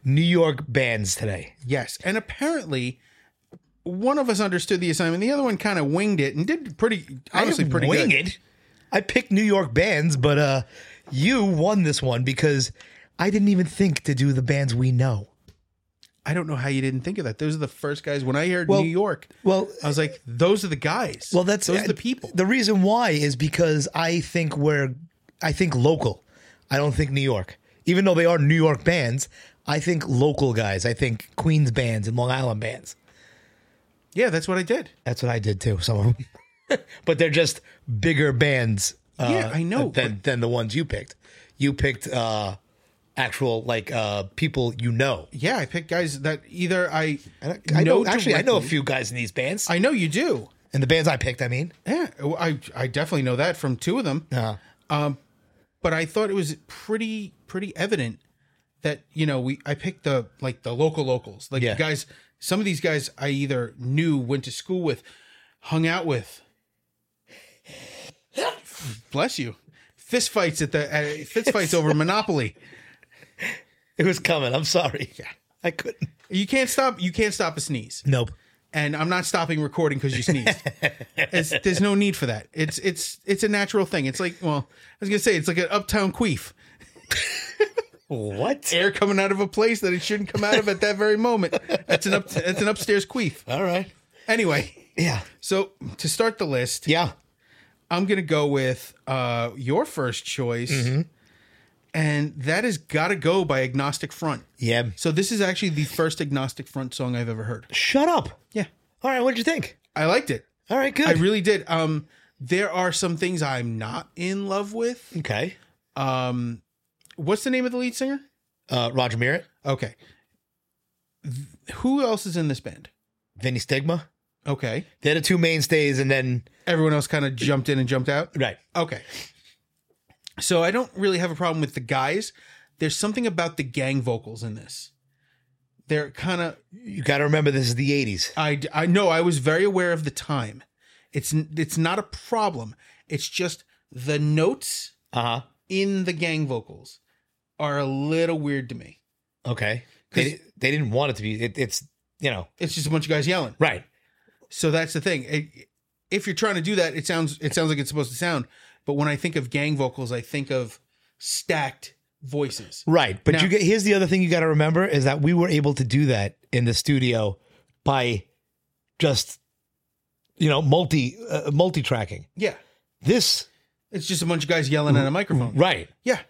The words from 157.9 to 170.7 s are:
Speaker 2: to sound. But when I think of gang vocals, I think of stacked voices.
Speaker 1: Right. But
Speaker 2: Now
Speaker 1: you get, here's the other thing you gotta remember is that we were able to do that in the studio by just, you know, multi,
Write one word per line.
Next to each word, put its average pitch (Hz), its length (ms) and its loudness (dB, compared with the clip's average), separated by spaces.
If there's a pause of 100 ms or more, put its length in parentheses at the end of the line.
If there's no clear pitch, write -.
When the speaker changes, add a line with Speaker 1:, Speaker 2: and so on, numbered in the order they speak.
Speaker 2:
to 123 60 -10
sound. 165 280 0 (400)
But 143 80 -2
when 147 140 2
I 147 80 2
think 165 200 -4
of 127 140 -2
gang 147 280 0
vocals, 127 340 -2
I 123 100 -4
think 139 300 -6
of 123 280 -4 (380)
stacked - 800 -4 (280)
voices. 135 640 -6
Speaker 1:
Right. 139 360 4
But 170 120 4
Speaker 2:
Now 160 80 4
Speaker 1:
you 190 60 2
get, 208 120 2
here's 202 220 4
the 202 100 4
other 190 140 4
thing 185 160 4
you 170 60 2
gotta 165 180 4
remember 160 380 4
is 143 200 0
that 143 160 2
we 165 120 4
were 175 160 4
able 147 240 2
to 131 100 -2
do 131 240 2
that 101 300 0 (160)
in 120 120 2
the 117 80 2
studio 117 640 0 (460)
by 120 400 0 (760)
just, - 400 0 (1000)
you 156 120 2
know, 143 120 2
multi, 147 560 2 (120)